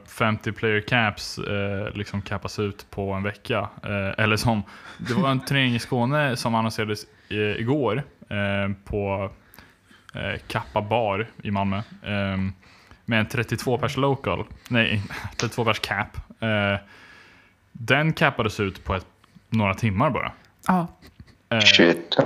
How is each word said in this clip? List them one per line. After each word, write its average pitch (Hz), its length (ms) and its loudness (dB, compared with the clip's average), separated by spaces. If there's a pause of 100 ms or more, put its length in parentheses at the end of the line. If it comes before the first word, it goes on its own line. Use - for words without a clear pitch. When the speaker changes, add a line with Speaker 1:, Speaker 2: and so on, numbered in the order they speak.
Speaker 1:
femtio 110 460 0
player 107 280 2
caps, - 580 0
eh, 101 560 -4
liksom, 101 280 -6
capas - 360 -6
ut 101 320 -4
på 98 220 -4
en 95 100 -2
vecka, 104 360 -2 (240)
eh, 101 420 -2
eller 107 120 4
som, 107 260 0 (360)
det 117 160 -4
var 135 160 4
en 131 100 0
turnering 131 340 2
i 113 40 0
Skåne 131 580 0
som 117 180 -2
annonserades 110 520 -2 (220)
eh, 101 80 -4 (240)
igår, 123 420 2 (260)
eh, 101 440 0 (120)
på, 98 460 -2 (840)
eh, 98 320 -6
Kappa - 360 -2
Bar 107 440 0 (160)
i 107 80 -6
Malmö, 98 320 0 (240)
ehm, 98 460 -2 (520)
med 113 160 2
en 113 60 2
trettiotvå 120 520 -2
pers 117 180 -2
local. 131 480 0 (240)
Nej, 104 340 2 (160)
<laughs> - 180 -10
trettiotvå 117 280 -2
pers 113 160 2
cap. - 360 -4 (260)
Eh, 104 360 2 (920)
den 143 400 2
cappades 127 480 2
ut 98 240 -2
på 101 100 -2
ett, 92 120 -4 (440)
några 101 240 2
timmar 113 360 2
bara. - 220 -2 (340)
Speaker 2:
Ja. 180 200 2 (640)
Speaker 1:
Eh, 113 120 2
Speaker 3:
Shit, - 640 6